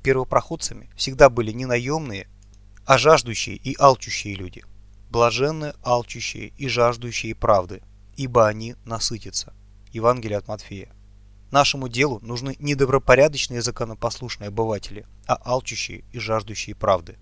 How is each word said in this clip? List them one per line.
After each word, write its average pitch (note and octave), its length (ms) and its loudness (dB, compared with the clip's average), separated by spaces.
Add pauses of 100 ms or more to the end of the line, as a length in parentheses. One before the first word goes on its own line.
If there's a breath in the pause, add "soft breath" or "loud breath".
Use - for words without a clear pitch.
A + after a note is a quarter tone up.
Первопроходцами - 920 -2
всегда C3+ 360 6
были A2+ 200 -2
не B2 140 -8
наёмные, B2 600 -4 (580)
а C3+ 140 6
жаждущие A#2+ 560 4
и C3 240 -8
алчущие A#2+ 560 4
люди. F2+ 280 -14 (460)
Блаженны B2+ 720 0
алчущие A#2+ 760 -4
и C#3 120 -10
жаждущие A#2+ 680 0
правды, F#2+ 480 2 (340)
ибо A#2+ 320 2
они A2 280 -6 (100)
насытятся. A2 680 -8 (360)
Евангелие A2 460 0
от G2 100 -8
Матфея. G2+ 460 -14 (560)
Нашему C3+ 400 0
делу B2 320 0
нужны B2 380 -8
не C#3+ 160 -2
добропорядочные C3 880 4
законопослушные A2+ 840 -8
обыватели, G#2 580 -6 (180)
а B2+ 80 -2
алчущие A#2+ 680 -6 (100)
и A#2+ 60 -10
жаждущие G#2+ 560 -6
правды. F#2 460 -2